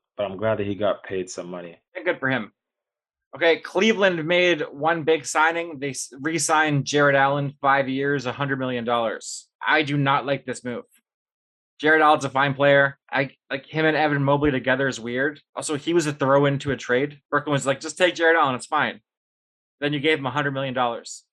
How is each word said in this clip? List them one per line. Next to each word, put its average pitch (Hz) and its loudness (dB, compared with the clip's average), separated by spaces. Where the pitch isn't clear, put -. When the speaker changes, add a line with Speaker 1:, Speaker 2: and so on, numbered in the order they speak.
Speaker 1:
but 104 -4
I'm 98 -6
glad 107 -2
that 101 -4
he 101 -4
got 98 -2
paid 92 -8
some 87 -12
money. 87 -14
Speaker 2:
Yeah, 190 -12
good 175 -4
for 135 -4
him. 120 -4
Okay, 160 2
Cleveland 185 2
made 175 2
one 156 -2
big 151 0
signing. 165 0
They 139 -6
s-, - -12
re-signed 156 0
Jarrett 143 4
Allen, 139 2
five 139 2
years, 135 -2
a 123 -2
hundred 135 -4
million 127 -4
dollars. 117 -4
I 151 2
do 143 -2
not 139 0
like 139 -6
this 123 -10
move. 120 -8
Jarrett 156 4
Allen's 151 4
a 131 -4
fine 139 0
player. 139 4
I, 135 -2
like, 135 -8
him 156 0
and 156 2
Evan 147 2
Mobley 143 2
together 131 0
is 120 -4
weird. 131 -4
Also, 143 -6
he 147 -2
was 165 2
a 151 -2
throw 139 4
into 139 -2
a 127 -2
trade. 135 -2
Brooklyn 147 -2
was 127 -2
like, 135 0
"Just 156 -10
take 175 2
Jarrett 165 4
Allen, 139 2
it's 120 -8
fine." 131 -2
Then 147 -2
you 147 -2
gave 156 0
him 139 -6
a 123 -4
hundred 143 -2
million 135 -6
dollars. 120 -4